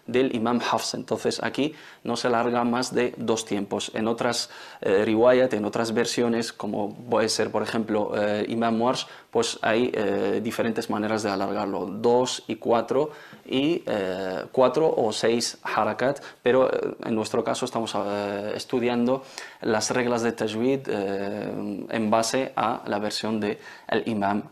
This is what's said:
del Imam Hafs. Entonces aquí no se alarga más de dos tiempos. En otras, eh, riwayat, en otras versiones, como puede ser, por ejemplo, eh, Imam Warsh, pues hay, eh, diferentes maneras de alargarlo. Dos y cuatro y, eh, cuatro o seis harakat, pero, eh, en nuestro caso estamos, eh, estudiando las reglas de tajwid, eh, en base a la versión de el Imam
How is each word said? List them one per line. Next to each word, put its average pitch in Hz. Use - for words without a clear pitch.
del 123
Imam 117
Hafs. -
Entonces 113
aquí 131
no 117
se 127
alarga 120
más 120
de 120
dos 113
tiempos. 101
En 113
otras, 117
eh, 107
riwayat, 123
en 107
otras 113
versiones, 117
como 104
puede 113
ser, -
por 107
ejemplo, 107
eh, 104
Imam 113
Warsh, 127
pues -
hay, 113
eh, 101
diferentes 113
maneras 107
de 104
alargarlo. 98
Dos 120
y 110
cuatro 120
y, 143
eh, 92
cuatro 131
o 110
seis 117
harakat, 113
pero, 127
eh, -
en 117
nuestro 107
caso 120
estamos, 117
eh, 101
estudiando 120
las 110
reglas 120
de 117
tajwid, 117
eh, 101
en 113
base 113
a 117
la 107
versión 107
de 104
el -
Imam 101